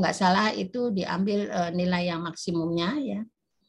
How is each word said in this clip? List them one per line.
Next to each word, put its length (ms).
nggak 80
salah 400
itu 400
diambil, 560
eh, 240
nilai 400
yang 160
maksimumnya, 720
ya. 240